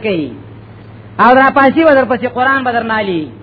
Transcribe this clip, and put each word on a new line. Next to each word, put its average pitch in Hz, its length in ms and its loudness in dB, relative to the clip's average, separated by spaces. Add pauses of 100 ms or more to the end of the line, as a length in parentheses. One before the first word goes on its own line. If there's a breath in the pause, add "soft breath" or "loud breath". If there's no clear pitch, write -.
کوي. 165 280 -4 (880)
او 226 140 6
راپاسي 269 500 2
به 302 100 4
درپسې 247 320 0
قرآن 254 380 -2
به 247 80 -2
درنالي. 220 500 -4 (200)